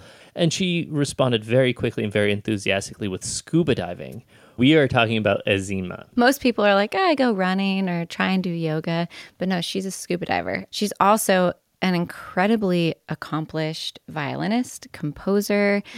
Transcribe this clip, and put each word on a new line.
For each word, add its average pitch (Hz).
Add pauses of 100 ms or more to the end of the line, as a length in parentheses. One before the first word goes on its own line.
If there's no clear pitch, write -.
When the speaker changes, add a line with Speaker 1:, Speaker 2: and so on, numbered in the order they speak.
(360)
Speaker 1:
And 170
she 175
responded 131
very 127
quickly 117
and 104
very 104
enthusiastically 101
with 92
scuba 156
diving. 87 (340)
We 131
are 147
talking 113
about 104
Azima. 95 (100)
Speaker 2:
Most 247
people 220
are 202
like, 208
"Oh, 381
I 311
go 262
running 190
or 170
try 190
and 185
do 190
yoga." 165 (300)
But 185
no, 180
she's 190
a 190
scuba 180
diver. 92
She's 202
also 190 (300)
an 185
incredibly 180 (160)
accomplished 156
violinist, 156
composer, 202 (160)